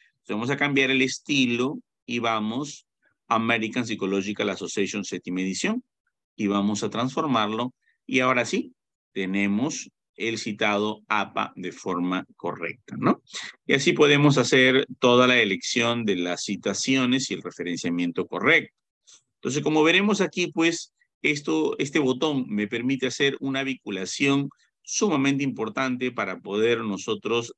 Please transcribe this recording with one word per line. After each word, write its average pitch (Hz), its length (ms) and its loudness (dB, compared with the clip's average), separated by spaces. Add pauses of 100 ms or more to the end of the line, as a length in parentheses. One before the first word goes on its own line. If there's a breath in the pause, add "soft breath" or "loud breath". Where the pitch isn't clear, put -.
Entonces, - 260 -10
vamos 117 160 -2
a 139 60 -2
cambiar 139 340 2
el 131 120 2
estilo 127 760 0 (260)
y 120 140 -6
vamos 113 680 -2 (420)
American 113 580 0
Psychological 101 640 -2
Association, 95 540 -4
séptima 90 360 -6
edición. 180 420 -2 (540)
Y 104 120 0
vamos 101 340 0
a 107 80 -2
transformarlo. 117 800 -2 (340)
Y - 140 0
ahora 127 240 2
sí, - 300 -4 (380)
tenemos 101 800 0 (260)
el 113 220 -4
citado 104 720 -2
apa 104 480 -2
de 90 160 -8
forma 90 540 -2 (100)
correcta, - 640 -8
¿no? - 240 2 (440 loud breath)
Y 139 80 2
así 147 180 4
podemos 143 460 6
hacer 127 480 4 (120)
toda 123 280 6
la 123 120 6
elección 117 680 0
de 101 120 2
las 87 280 -4
citaciones 123 840 0
y 98 40 -4
el - 80 -6
referenciamiento 87 840 -4
correcto. 135 480 0 (640 soft breath)
Entonces, 143 260 -4
como 156 200 2
veremos 190 380 4
aquí, 175 320 -2
pues, 165 400 -2 (300)
esto, 151 560 -2
este 139 200 -2
botón 135 500 0
me 104 180 -2
permite 123 400 -2
hacer 139 340 0
una 135 220 -4
vinculación 135 840 -2 (340 soft breath)
sumamente 139 600 0
importante 123 680 -4
para 95 280 -6
poder 113 420 0
nosotros 110 760 -4